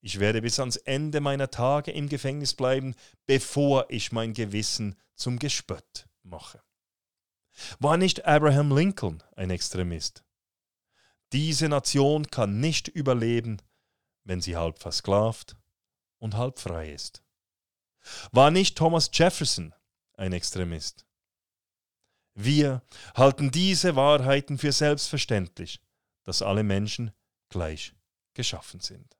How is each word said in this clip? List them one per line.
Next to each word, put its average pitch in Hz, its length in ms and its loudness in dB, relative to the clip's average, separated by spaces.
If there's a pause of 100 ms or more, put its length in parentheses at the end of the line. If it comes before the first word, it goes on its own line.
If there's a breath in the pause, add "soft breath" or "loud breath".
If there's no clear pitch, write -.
„Ich 98 180 -8
werde 110 220 2
bis 117 180 -2
ans 127 160 -4
Ende 147 460 -4
meiner 139 280 -2
Tage 139 420 0
im 143 180 -6
Gefängnis 139 440 -4
bleiben, 131 420 0 (300 soft breath)
bevor 135 640 2
ich - 220 -6
mein 113 220 -4
Gewissen 104 640 -4 (180)
zum 123 240 -4
Gespött - 720 -8 (140)
mache.“ 85 380 -18 (1160 loud breath)
War - 160 4
nicht 180 300 2
Abraham 147 500 6
Lincoln 139 480 0 (140)
ein 92 140 -4
Extremist? 87 720 -4 (1040)
„Diese 156 380 0
Nation 147 580 2
kann 104 320 -2
nicht 151 300 -2
überleben, 117 720 0 (640)
wenn 90 160 -4
sie 87 160 -6
halb 82 220 -4
versklavt - 760 -2 (640)
und 107 160 -6
halb 123 240 -4
frei 80 320 -8
ist.“ - 320 -14 (1080 loud breath)
War 139 200 8
nicht 190 260 2
Thomas 165 340 2
Jefferson 143 640 0 (400)
ein 95 180 -6
Extremist? 85 720 -6 (1300)
Wir 135 460 2 (340 loud breath)
halten 135 360 4
diese 175 460 2
Wahrheiten 139 600 4
für 143 140 0
selbstverständlich, 135 1120 -2 (420)
dass - 180 -4
alle 104 220 0
Menschen 104 480 -2 (380)
gleich 78 440 -8 (400)
geschaffen - 460 -8
sind. - 400 -14